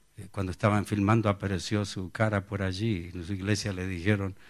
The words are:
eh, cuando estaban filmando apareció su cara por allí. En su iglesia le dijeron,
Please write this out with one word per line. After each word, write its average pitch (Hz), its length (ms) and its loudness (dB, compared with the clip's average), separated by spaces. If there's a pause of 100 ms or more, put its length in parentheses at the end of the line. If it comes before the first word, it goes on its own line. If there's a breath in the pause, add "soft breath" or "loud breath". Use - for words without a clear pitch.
(160)
eh, 92 140 -16
cuando 95 200 -4
estaban 104 360 2
filmando 107 420 4
apareció 98 560 0
su 92 260 -6
cara 104 360 0
por 98 160 -4
allí. 95 500 -2
En 92 140 -8
su 101 80 -4
iglesia 98 400 0
le 92 120 -4
dijeron, 95 480 0 (160 soft breath)